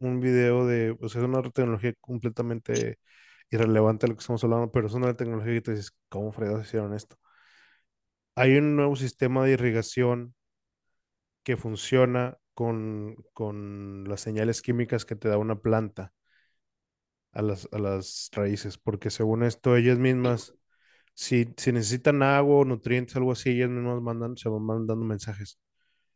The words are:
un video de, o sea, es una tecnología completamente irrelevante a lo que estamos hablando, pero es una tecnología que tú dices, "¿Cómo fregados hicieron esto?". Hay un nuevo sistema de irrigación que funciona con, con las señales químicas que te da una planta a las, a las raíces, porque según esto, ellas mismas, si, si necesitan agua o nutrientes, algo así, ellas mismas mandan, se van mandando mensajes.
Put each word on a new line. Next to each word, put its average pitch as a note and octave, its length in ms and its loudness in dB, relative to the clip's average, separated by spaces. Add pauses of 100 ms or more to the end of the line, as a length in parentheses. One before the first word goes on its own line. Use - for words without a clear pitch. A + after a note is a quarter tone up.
un B2+ 200 -2
video B2 460 4
de, A#2 340 0
o A2 80 -6
sea, A#2+ 140 -6
es B2 60 0
una C3 220 0
tecnología A#2+ 500 0
completamente A#2 960 -4 (520)
irrelevante A2 560 4
a - 20 2
lo A2+ 80 -2
que - 40 -16
estamos A#2+ 240 -6
hablando, A#2 280 0
pero A2+ 160 2
es G#2 60 -6
una B2 220 0
tecnología A#2 380 -4
que A#2 80 0
tú A#2 100 -6
dices, G#2 200 -8 (160)
"¿Cómo G#2+ 240 -6
fregados G#2+ 340 -4
hicieron G#2 280 -4
esto?". - 220 -12 (1200)
Hay C3 220 6
un D3 180 2
nuevo C#3+ 180 2
sistema C3 500 0
de C3+ 100 4
irrigación A#2+ 800 0 (1080)
que B2+ 140 -2
funciona B2 840 0 (160)
con, A2 600 -6 (160)
con G2+ 760 -10
las G2+ 120 -6
señales A2 420 -2
químicas A#2+ 420 -2
que A2+ 120 -10
te A2 120 -4
da G#2 100 2
una G#2+ 220 -2
planta A2 520 -2 (1200)
a G#2+ 100 -6
las, G2+ 300 -4
a A2 60 -6
las G2 540 -6
raíces, G#2 460 -4
porque G#2 320 -4
según A2 320 0
esto, A#2+ 340 2
ellas A#2+ 220 6
mismas, B2 560 0 (600)
si, A#2+ 420 0
si - 160 0
necesitan B2 500 2
agua C#3+ 360 6
o C#3 60 6
nutrientes, B2 520 -2
algo B2+ 160 2
así, B2+ 180 -2
ellas B2 200 0
mismas B2 320 -4
mandan, A#2 340 -6
se - 120 -8
van G#2+ 160 -2
mandando A2+ 400 -2
mensajes. G#2 540 -8 (580)